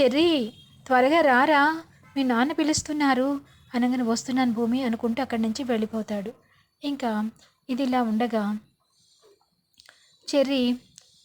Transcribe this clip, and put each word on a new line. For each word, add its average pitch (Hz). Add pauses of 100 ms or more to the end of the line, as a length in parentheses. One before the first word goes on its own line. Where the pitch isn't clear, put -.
చెర్రీ, 277 (320)
త్వరగా 262
రారా, 294 (340)
మీ 277
నాన్న 247
పిలుస్తున్నారు" 285 (320)
అనగానే, 247
"వస్తున్నాను 240
భూమి" 233
అనుకుంటూ 233
అక్కడి 240
నుంచి 220
వెళ్ళిపోతాడు. 220 (500)
ఇంకా 233 (400)
ఇది 262
ఇలా 254
ఉండగా 220 (1800)
చెర్రీ 262 (520)